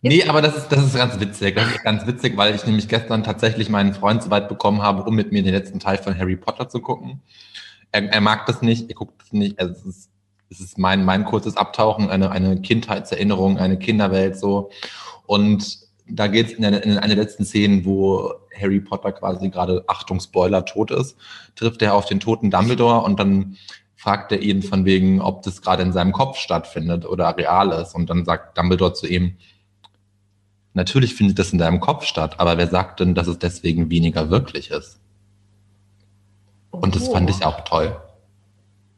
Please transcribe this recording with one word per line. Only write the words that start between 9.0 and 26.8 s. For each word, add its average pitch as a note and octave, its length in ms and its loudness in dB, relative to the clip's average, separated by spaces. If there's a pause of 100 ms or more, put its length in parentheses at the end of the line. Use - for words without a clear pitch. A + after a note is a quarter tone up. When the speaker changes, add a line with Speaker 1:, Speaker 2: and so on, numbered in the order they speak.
Speaker 1:
das - 100 -20
nicht. G2+ 300 -2
Also F2+ 120 -2
es F#2+ 120 -18
ist, - 240 -16 (400)
es F2 100 -20
ist F#2+ 180 -16
mein, F#2+ 280 2
mein F#2+ 180 2
kurzes A2 320 -2
Abtauchen, G#2 540 0
eine, F#2+ 220 2
eine F#2+ 300 0
Kindheitserinnerung, G2 960 0
eine F#2+ 220 0
Kinderwelt F#2+ 580 0
so. G2+ 340 -2 (540)
Und G#2 540 2 (260)
da G2+ 220 -2
geht's A2+ 240 2
in A2+ 140 -2
eine, G2+ 140 2
in G#2 180 2
eine G#2 180 2
der G#2 80 2
letzten G#2 220 -6
Szenen, G2+ 400 2
wo F#2+ 480 0 (280)
Harry G2 200 0
Potter G2 320 -6
quasi F#2+ 360 -4
gerade, F2+ 380 -2
Achtung, F#2+ 320 -4
Spoiler, F#2 460 0
tot G#2+ 260 -4
ist, - 240 -4 (400)
trifft A#2 260 -2
er G#2 120 2
auf G2+ 140 2
den G2 120 -2
toten A2 320 0
Dumbledore A#2 540 4
und - 160 0
dann G2 340 2 (400)
fragt - 380 -2
er G2 80 -2
ihn G2 220 0
von F#2+ 200 0
wegen, F#2+ 380 4
ob F#2+ 220 -4
das - 180 -10
gerade F2+ 200 0
in F2+ 120 0
seinem F2+ 180 2
Kopf C3 260 -2
stattfindet E2+ 680 -4